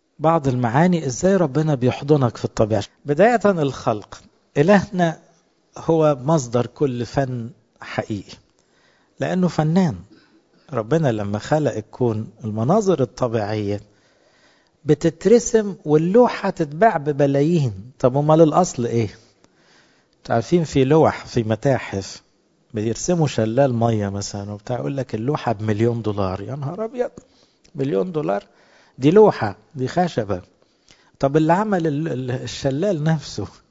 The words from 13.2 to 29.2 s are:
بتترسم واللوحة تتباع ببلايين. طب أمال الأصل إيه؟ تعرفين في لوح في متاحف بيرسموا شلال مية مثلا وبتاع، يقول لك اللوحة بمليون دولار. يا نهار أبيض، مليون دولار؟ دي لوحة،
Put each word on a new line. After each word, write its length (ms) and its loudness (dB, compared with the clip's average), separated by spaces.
بتترسم 920 2
واللوحة 640 2
تتباع 480 0
ببلايين. 1000 0
طب 180 2
أمال 240 4
الأصل 440 4
إيه؟ 240 -2
تعرفين 400 0
في 200 0
لوح 420 4
في 180 -2
متاحف 800 -4
بيرسموا 540 -2
شلال 480 0
مية 340 0
مثلا 420 -8
وبتاع، 260 -8
يقول 200 -6
لك 180 -6
اللوحة 360 -4
بمليون 500 -2
دولار. 400 -4
يا 140 -10
نهار 300 -8
أبيض، 260 -6
مليون 360 -2
دولار؟ 320 -4
دي 140 4
لوحة، 440 4